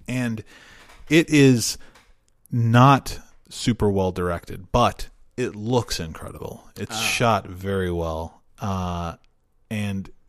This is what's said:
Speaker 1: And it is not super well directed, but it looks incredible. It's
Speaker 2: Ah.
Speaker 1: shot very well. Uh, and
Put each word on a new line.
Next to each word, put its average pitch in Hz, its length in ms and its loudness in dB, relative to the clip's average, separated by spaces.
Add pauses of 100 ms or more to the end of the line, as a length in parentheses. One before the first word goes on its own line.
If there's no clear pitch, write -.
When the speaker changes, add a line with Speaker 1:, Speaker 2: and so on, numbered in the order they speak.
Speaker 1:
And 120 360 -4 (680)
it 156 200 4
is 135 480 4 (760)
not 123 680 4 (300)
super - 400 0
well 95 220 0
directed, 90 600 -8
but - 380 0 (280)
it 117 180 -4
looks 113 440 -2
incredible. - 640 -12 (100)
It's 101 200 -10
Speaker 2:
Ah. 110 60 -6
Speaker 1:
shot 113 460 0
very 92 440 -4
well. 82 500 -6 (180)
Uh, 90 560 -6 (540)
and 101 400 -6 (200)